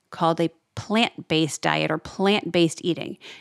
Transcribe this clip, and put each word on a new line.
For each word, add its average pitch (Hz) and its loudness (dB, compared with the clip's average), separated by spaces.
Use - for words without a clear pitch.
called 165 0
a 165 2
plant-based - -2
diet 156 0
or 160 0
plant-based 180 0
eating. - -4